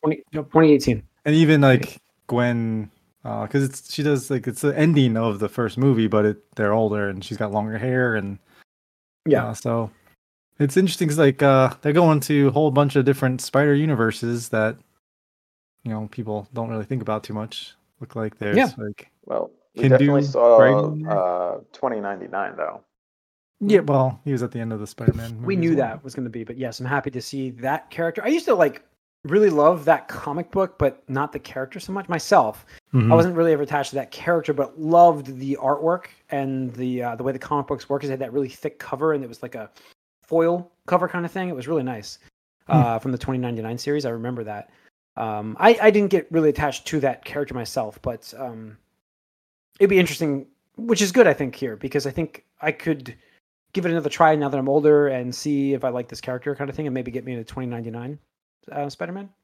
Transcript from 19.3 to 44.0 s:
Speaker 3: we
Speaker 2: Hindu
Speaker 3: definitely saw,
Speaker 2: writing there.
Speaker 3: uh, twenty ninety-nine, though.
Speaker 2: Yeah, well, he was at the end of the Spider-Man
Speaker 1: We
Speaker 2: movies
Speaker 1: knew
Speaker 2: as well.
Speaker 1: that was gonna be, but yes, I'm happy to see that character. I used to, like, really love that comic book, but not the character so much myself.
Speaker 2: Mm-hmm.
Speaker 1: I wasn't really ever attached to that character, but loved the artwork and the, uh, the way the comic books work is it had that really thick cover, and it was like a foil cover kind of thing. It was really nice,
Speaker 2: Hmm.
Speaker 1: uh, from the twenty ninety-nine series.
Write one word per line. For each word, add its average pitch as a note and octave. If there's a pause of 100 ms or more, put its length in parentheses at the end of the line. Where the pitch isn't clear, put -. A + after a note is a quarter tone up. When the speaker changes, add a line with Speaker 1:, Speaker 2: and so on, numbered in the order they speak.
Speaker 3:
we -
Speaker 2:
Hindu C3
Speaker 3:
definitely C#3+
saw, A#2+
Speaker 2:
writing D3+
there. B2+
Speaker 3:
uh, F2+ (140)
twenty A#2+
ninety-nine, F#2+
though. D#2 (800)
Speaker 2:
Yeah, G3+
well, C3
he C#3+
was B2
at B2
the A#2+
end A2+
of G#2+
the G#2
Spider-Man A2+ (120)
Speaker 1:
We F#3+
Speaker 2:
movies -
Speaker 1:
knew E3
Speaker 2:
as D#3
well. B2+
Speaker 1:
that A2+
was C3
gonna B2
be, A2+
but A#2+
yes, B2+
I'm B2+
happy C#3
to B2
see C3+
that C3
character. E3
I A#3
used D#4+
to, C4
like, D#3+ (420)
really G3+
love D#3
that D3+
comic D#3
book, F#3+
but C3+
not C#3
the D3
character -
so F#3+
much F#3+
myself. D#3+ (280)
Speaker 2:
Mm-hmm. A#2+
Speaker 1:
I E3
wasn't E3+
really E3
ever D3
attached C#3+
to C3
that C3
character, E3
but C#3
loved D#3
the C3+
artwork D3+ (260)
and C3+
the, B2
uh, A#2+
the B2
way C3
the C3
comic C#3+
books -
work C#3
is C#3
it C3
had C3
that B2
really C3+
thick -
cover, D3
and C#3
it -
was A#2
like B2
a A2 (540)
foil E3+ (160)
cover F3+
kind F3
of E3
thing. F#3
It E3
was B2
really D#3
nice, A#2 (500)
Speaker 2:
Hmm. -
Speaker 1:
uh, A#2+
from C3+
the B2
twenty B2+
ninety-nine A#2
series. D3